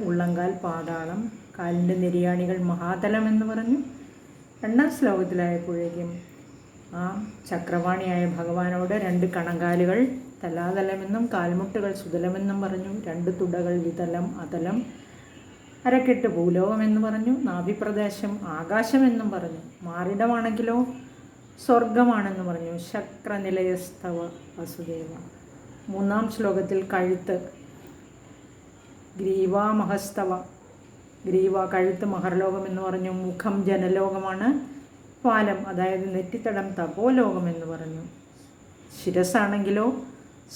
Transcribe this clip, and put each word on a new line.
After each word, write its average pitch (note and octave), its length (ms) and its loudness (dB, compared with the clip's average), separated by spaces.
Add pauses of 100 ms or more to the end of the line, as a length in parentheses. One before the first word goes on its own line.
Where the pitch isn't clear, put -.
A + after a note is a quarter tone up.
ഉള്ളങ്കാൽ F3 440 0 (120)
പാതാളം, E3 580 -6 (340)
കാലിൻ്റെ F3 460 0
നെരിയാണികൾ F3+ 560 2 (140)
മഹാതലം F#3 600 0
എന്ന് G#3+ 200 4
പറഞ്ഞു. A3+ 280 0 (840)
രണ്ടാം A#3+ 340 4
ശ്ലോകത്തിലായപ്പോഴേക്കും F3 1120 0 (920)
ആ - 20 -4 (480)
ചക്രവാണിയായ F3+ 720 0 (160)
ഭഗവാനോട് F3+ 540 0 (120)
രണ്ട് F3+ 200 2 (120)
കണങ്കാലുകൾ F3 600 2 (440)
തലാതലമെന്നും F#3+ 840 -2 (100)
കാൽമുട്ടുകൾ F#3+ 640 0
സുതലമെന്നും F#3 640 -2
പറഞ്ഞു. F#3+ 280 -4 (160)
രണ്ട് E3+ 220 -2 (100)
തുടകൾ F3 340 0 (120)
വിതലം, F3 400 -2 (160)
അതലം, E3 340 -4 (1120)
അരക്കെട്ട് B3+ 500 4
ഭൂലോകമെന്ന് G3+ 720 4
പറഞ്ഞു. A3 280 2 (160)
നാഭിപ്രദേശം G3+ 840 -2 (240)
ആകാശമെന്നും A3 800 4
പറഞ്ഞു. D#3+ 260 -6 (260)
മാറിടമാണെങ്കിലോ A3 880 0 (880)
സ്വർഗമാണെന്ന് A3 840 4
പറഞ്ഞു. E3+ 260 -6 (160)
ശക്രനിലയസ്തവ F#3+ 1300 -4 (420)
വസുദേവ. E3 500 -10 (840)
മൂന്നാം G3+ 300 0 (120)
ശ്ലോകത്തിൽ F#3+ 440 0 (140)
കഴുത്ത് F3+ 440 0 (1800)
ഗ്രീവാമഹസ്തവ, F#3+ 1080 2 (960)
ഗ്രീവ F#3 280 4 (180)
കഴുത്ത് F#3 400 2
മഹർലോകം F#3 560 0
എന്ന് F#3 160 -4
പറഞ്ഞു. F#3 260 -2 (140)
മുഖം F#3 300 -2 (120)
ജനലോകമാണ്. F#3+ 800 2 (800)
പാലം G#3+ 340 4 (120)
അതായത് F#3 440 0
നെറ്റിത്തടം G3 520 -2 (120)
തപോലോകം G3 720 2
എന്ന് E3 220 -6
പറഞ്ഞു. D#3+ 320 -10 (960)
ശിരസ്സാണെങ്കിലോ G3+ 840 2 (720)